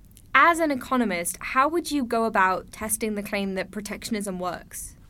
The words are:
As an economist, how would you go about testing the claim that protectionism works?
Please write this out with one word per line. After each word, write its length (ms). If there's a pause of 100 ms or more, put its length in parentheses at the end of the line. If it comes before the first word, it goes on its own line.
(360)
As 240
an 120
economist, 680
how 280
would 240
you 120
go 220
about 460
testing 420
the 80
claim 320
that 160
protectionism 680
works? 560 (140)